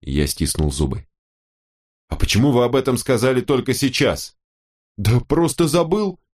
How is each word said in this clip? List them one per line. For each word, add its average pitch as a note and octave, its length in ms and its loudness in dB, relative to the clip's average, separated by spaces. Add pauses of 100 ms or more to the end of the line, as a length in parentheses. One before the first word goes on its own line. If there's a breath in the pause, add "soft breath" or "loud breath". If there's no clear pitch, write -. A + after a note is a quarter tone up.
Я C#2 260 0
стиснул D2+ 460 -2
зубы. C#2 340 -4 (1000)
«А - 80 -6
почему B2+ 340 2
вы B2 140 2
об B2 100 -2
этом C3 220 0
сказали B2 420 0
только B2+ 340 -2
сейчас?» B2 640 -2 (600)
«Да A2 240 2
просто D#3+ 460 0
забыл. F3 520 0 (140)